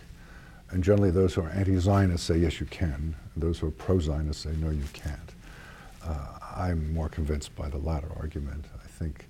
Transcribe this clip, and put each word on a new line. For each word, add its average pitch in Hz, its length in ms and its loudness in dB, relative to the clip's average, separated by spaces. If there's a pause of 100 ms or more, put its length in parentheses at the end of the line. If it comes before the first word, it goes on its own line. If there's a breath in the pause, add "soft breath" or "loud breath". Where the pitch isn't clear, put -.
(720 loud breath)
And 90 140 0
generally 101 280 6
those 92 220 6
who 95 80 2
are 82 80 -4
anti-Zionist 95 760 4
say, 82 100 4
"Yes, 82 240 4
you 76 60 -4
can." 78 480 -2 (200)
And 76 80 -4
those 82 180 0
who 78 80 -2
are - 20 -2
pro-Zionist 76 720 0
say, 76 180 -4
"No, 80 80 0
you 73 240 0
can't." - 400 -10 (720 loud breath)
Uh, 73 340 -6 (180)
I'm 85 360 0
more 80 160 0
convinced 73 480 -4
by 73 120 -4
the 71 100 -4
latter 76 300 -2 (100)
argument. 73 460 -6 (180)
I - 40 -18
think - 440 -8